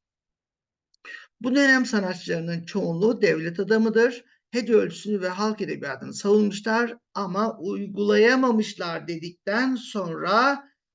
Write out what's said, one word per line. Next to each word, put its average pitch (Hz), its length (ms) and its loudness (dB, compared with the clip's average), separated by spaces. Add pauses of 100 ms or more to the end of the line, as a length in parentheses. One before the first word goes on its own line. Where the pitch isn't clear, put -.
(1400)
Bu 247 140 -2
dönem 269 320 4
sanatçılarının 170 800 -4
çoğunluğu 196 580 0
devlet 170 380 0
adamıdır. 220 640 2 (260)
Hece 233 240 0
ölçüsünü 196 460 0
ve 185 80 -2
halk 208 320 -4
edebiyatını 147 540 -8
savunmuşlar 214 800 2 (180)
ama 202 440 -2
uygulayamamışlar 202 1500 2
dedikten 196 640 -4
sonra 208 920 0 (300)